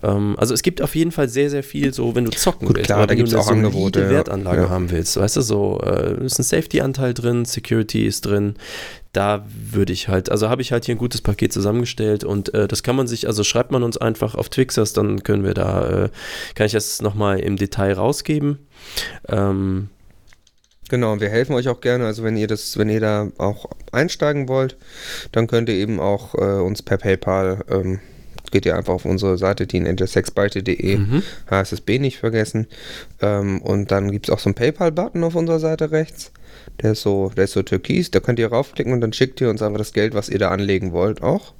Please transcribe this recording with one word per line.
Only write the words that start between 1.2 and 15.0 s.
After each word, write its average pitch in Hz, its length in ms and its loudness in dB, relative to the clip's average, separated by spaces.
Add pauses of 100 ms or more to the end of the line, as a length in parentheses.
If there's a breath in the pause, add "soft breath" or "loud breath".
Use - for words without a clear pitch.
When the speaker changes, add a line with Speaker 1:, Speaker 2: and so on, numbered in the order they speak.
Speaker 1:
sehr, 139 220 2
sehr 139 140 -4
viel 143 280 -2
so, 120 220 -2
wenn 120 100 2
du 113 60 0
zocken - 380 0
Speaker 2:
Gut, - 80 4
Speaker 1:
willst, - 100 0
Speaker 2:
klar, 101 120 2
Speaker 1:
aber 104 100 6
Speaker 2:
da - 20 2
Speaker 1:
wenn 104 80 4
du 120 60 4
Speaker 2:
gibt's 113 100 2
Speaker 1:
eine 104 80 4
Speaker 2:
auch 101 60 2
Speaker 1:
solide 107 180 4
Speaker 2:
Angebote, 98 360 2
ja. 95 80 4
Speaker 1:
Wertanlage 95 520 2
Speaker 2:
Ja. 87 80 4
Speaker 1:
haben 90 200 0
willst, 82 260 0
weißt 101 200 2
du, - 60 2
so, 101 420 0
äh, - 400 0
ist 131 140 -2
ein 156 60 0
Safety-Anteil 135 680 0
drin, 120 300 0
Security 110 600 0
ist - 180 -2
drin, 101 300 0 (580 loud breath)
da 101 320 0 (280)
würde 98 200 2
ich - 140 -4
halt, 95 240 0
also 107 180 2
habe 127 140 0
ich - 80 -6
halt 120 140 0
hier 120 100 -2
ein - 40 -4
gutes 123 220 -2
Paket - 320 0
zusammengestellt 107 680 0
und, 101 320 -2
äh, 104 140 2
das - 160 -2
kann 120 100 2
man 131 140 2
sich, 117 180 -4
also 104 160 0
schreibt - 300 0
man 131 100 2
uns 117 160 -2
einfach 113 380 -2
auf - 140 -4
Twixers, 123 420 0
dann 101 320 0